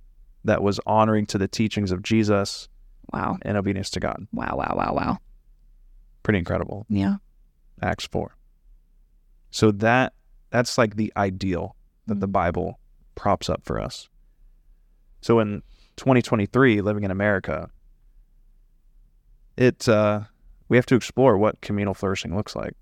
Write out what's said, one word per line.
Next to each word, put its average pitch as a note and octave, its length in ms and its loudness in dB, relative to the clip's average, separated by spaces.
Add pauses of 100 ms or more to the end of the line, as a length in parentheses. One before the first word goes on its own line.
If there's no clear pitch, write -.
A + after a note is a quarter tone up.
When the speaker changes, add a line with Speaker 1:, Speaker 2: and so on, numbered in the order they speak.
(460)
Speaker 1:
that G#2+ 160 2
was G2 240 0
honoring G#2+ 400 4
to - 120 -4
the G2 100 0
teachings G#2 440 -2
of F#2 100 -2
Jesus G#2 680 0 (420)
Speaker 2:
Wow. - 300 -4
Speaker 1:
and G#2 160 -2
obedience F#2+ 340 -2
to - 80 -6
God. - 320 -6
Speaker 2:
Wow, - 240 -6
wow, C#2 220 -4
wow, G1+ 160 -2
wow. - 240 -2 (1040)
Speaker 1:
Pretty G#2 180 2
incredible. F#2 500 -4
Speaker 2:
Yeah. G#2 260 0 (680)
Speaker 1:
Acts F2+ 240 -4
four. - 300 -8 (1120)
So A2 220 4
that, A2+ 420 2 (360)
that's, A#2+ 280 -2
like, A2 180 2
the G#2+ 200 -2
ideal F#2+ 600 -2 (320)
that G#2 120 -4
the G2+ 80 -2
Speaker 2:
Mm. G2 60 -4
Speaker 1:
Bible F2 460 -2 (360)
props - 340 -2
up - 140 -4
for A1 160 -4
us. - 300 -10 (1120)
So A#2 180 2
in G#2 240 -4 (320)
twenty C3 260 4
twenty-three, A2 600 2
living G#2 220 -2
in G2 80 -2
America, F#2+ 580 -2 (1900)
it, B2 320 2
uh, G#2 340 4 (460)
we A2+ 80 2
have B2 120 6
to C3 80 4
explore A#2+ 420 4
what G#2 240 0
communal G2+ 320 -2
flourishing F#2+ 420 -4
looks G#2 200 -6
like. - 260 -8